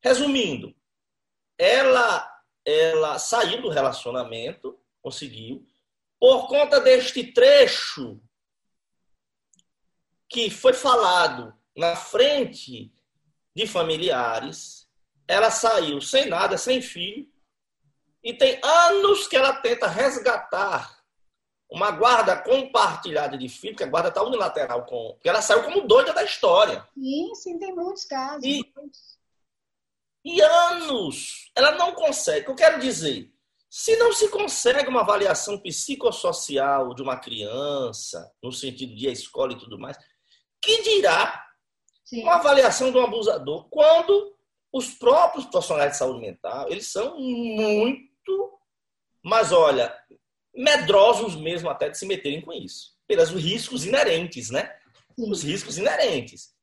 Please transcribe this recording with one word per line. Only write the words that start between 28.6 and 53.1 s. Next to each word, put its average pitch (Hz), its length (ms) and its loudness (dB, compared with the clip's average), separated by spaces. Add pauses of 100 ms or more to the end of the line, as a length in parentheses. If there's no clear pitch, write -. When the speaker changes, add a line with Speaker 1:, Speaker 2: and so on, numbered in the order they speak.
Speaker 2:
muitos. - 440 -20 (1080)
Speaker 1:
e 339 160 0
anos 349 1120 0
ela 285 180 4
não 349 220 -2
consegue. 277 460 -2
O - 60 -12
que 269 40 -10
eu 262 60 -6
quero 320 240 4
dizer, 160 520 -6 (380)
se - 260 0
não 466 160 4
se 427 160 0
consegue 277 600 -2
uma 254 140 0
avaliação 202 560 0
psicossocial 139 1400 -4
de 131 80 -14
uma 127 160 -6
criança, 117 1120 -10 (100)
no 123 80 -12
sentido 127 440 -12
de 107 100 -12
ir 135 60 -2
à - 20 -8
escola 123 400 -8
e - 60 -16
tudo 110 200 -20
mais, 131 180 -14 (640)
que 453 220 0
dirá - 600 2 (600)
Speaker 2:
Sim. 233 180 -12
Speaker 1:
uma 349 140 4
avaliação 269 540 4
de 247 60 2
um 254 80 6
abusador, 202 640 -4
quando 339 640 4 (380)
os 262 220 -6
próprios 294 500 2
profissionais 151 480 -2
de - 60 -10
saúde 127 220 -4
mental, 110 500 -10
eles 196 200 -10
são 269 280 -6
muito, 233 1400 -4 (640)
mas 165 300 2
olha, 143 420 4 (600)
medrosos 214 840 2
mesmo 165 320 -6
até 147 220 -4
de - 80 -14
se - 80 -12
meterem 160 340 -6
com 127 120 -16
isso, - 440 -18 (100)
pelos 165 240 4